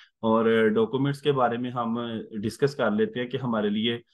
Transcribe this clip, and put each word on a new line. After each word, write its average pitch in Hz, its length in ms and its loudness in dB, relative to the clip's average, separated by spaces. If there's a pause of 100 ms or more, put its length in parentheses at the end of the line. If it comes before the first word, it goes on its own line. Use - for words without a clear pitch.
(240)
और 113 240 4 (220)
documents 131 520 0
के 147 100 2
बारे 120 260 0
में 123 140 -4
हम 117 260 -4 (400)
discuss 113 380 -2
कर 113 160 0
लेते 107 280 0
हैं 123 100 -4
कि 131 80 -4
हमारे 110 320 -2
लिए 113 320 -2 (120)